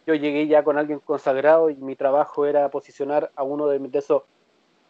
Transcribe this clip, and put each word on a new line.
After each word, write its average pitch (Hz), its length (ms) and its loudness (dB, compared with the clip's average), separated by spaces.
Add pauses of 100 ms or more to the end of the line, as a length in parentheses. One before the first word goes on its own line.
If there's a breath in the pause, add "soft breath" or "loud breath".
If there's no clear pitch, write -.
yo 160 80 2
llegué 147 320 -2
ya 151 160 4
con 147 140 0
alguien 151 220 -4
consagrado 147 720 2
y 147 60 -6
mi 135 200 -12
trabajo 143 500 0
era 143 240 0
posicionar 143 640 -6
a 143 80 -6
uno 147 240 -4
de, 143 120 0
de 135 200 -4
esos. 143 240 0 (680)